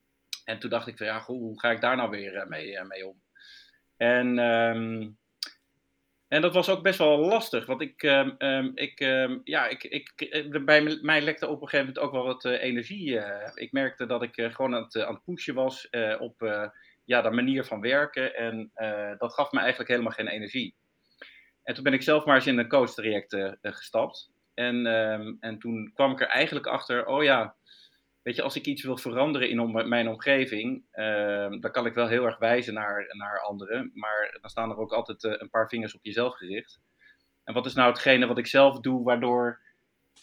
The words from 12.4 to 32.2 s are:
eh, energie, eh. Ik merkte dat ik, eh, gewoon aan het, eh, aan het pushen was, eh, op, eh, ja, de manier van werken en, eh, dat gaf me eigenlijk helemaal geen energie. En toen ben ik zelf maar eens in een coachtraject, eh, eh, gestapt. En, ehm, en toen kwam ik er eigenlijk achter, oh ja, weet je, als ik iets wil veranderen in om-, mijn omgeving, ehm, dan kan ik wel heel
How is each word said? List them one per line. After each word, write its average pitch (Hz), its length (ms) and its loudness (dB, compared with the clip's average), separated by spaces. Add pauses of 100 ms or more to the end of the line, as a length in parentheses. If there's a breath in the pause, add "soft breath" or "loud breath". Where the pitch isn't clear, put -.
eh, 123 180 0
energie, 127 560 -2
eh. 104 340 -8
Ik - 180 -10
merkte 131 340 -2
dat 117 180 -2
ik, 117 140 -8
eh, 117 160 -2
gewoon 127 220 -2
aan 113 80 -2
het, - 120 -14
eh, 110 80 0
aan - 100 -4
het - 100 -16
pushen 170 320 -8
was, 131 340 -2
eh, 110 320 0
op, 120 200 -12
eh, 104 260 -2 (380 soft breath)
ja, 123 160 4
de 110 100 0
manier 127 340 0
van 107 160 -8
werken 131 540 0
en, 113 380 -6
eh, 104 440 -6
dat 120 160 -4
gaf 143 180 -2
me 131 80 0
eigenlijk 120 300 0
helemaal 120 220 0
geen 110 160 -6
energie. 107 480 -6 (880 loud breath)
En 123 100 -6
toen 135 100 -10
ben 135 100 4
ik 131 80 2
zelf 151 240 4
maar 147 100 8
eens 131 120 4
in 127 100 4
een 120 100 2
coachtraject, 113 640 0
eh, 98 120 -2
eh, 98 160 -6
gestapt. - 680 -6 (220)
En, 123 320 -2
ehm, 110 540 0
en 110 200 -10
toen 110 340 -6
kwam 135 180 4
ik 131 100 -6
er 120 60 2
eigenlijk 147 400 0
achter, 123 380 -2
oh 139 180 0
ja, 123 320 4 (640 soft breath)
weet 123 140 -4
je, - 60 -2
als - 140 -2
ik 143 100 -6
iets 139 180 -4
wil 131 140 -4
veranderen 131 520 0
in 117 100 0
om-, 113 300 0
mijn 120 180 2
omgeving, 127 840 0
ehm, 104 680 -2
dan 113 120 -6
kan 120 140 -2
ik 117 80 -2
wel 120 140 2
heel 120 180 2